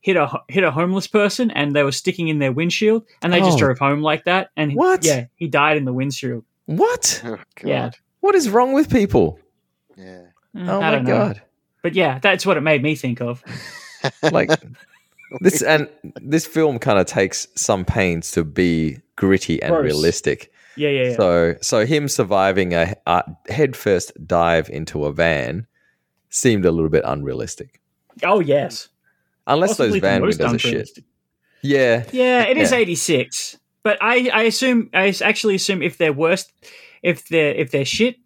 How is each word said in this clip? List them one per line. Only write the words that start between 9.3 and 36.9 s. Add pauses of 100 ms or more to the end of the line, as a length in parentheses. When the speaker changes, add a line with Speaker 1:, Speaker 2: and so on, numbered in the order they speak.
Speaker 3:
Yeah. (300)
Speaker 1:
Mm,
Speaker 2:
Oh,
Speaker 1:
I
Speaker 2:
my
Speaker 1:
don't
know.
Speaker 2:
God. (400)
Speaker 1:
But
yeah,
that's
what
it
made
me
think
of. (880)
Speaker 2:
Like,
Speaker 3:
<laughs>
Speaker 2:
this,
and (340)
this
film
kinda
takes
some
pains
to
be (180)
gritty
and
Speaker 1:
Gross.
Speaker 2:
realistic. (240)
Speaker 1:
Yeah,
yeah,
yeah.
Speaker 2:
So,
so
him
surviving
a, (100)
a (260)
headfirst (120)
dive
into
a
van (640)
seemed
a
little
bit
unrealistic. (440)
Speaker 1:
Oh,
yes. (600)
Speaker 2:
Unless
Speaker 1:
Possibly
Speaker 2:
those
Speaker 1:
the
Speaker 2:
van
Speaker 1:
most
Speaker 2:
windows
are
shit.
Speaker 1:
unrealistic. (580)
Speaker 2:
Yeah.
Speaker 1:
Yeah,
it
is
Speaker 2:
Yeah.
Speaker 1:
eighty-six. (260)
But
I,
I
assume,
I
s-,
actually
assume
if
they're
worse, (560)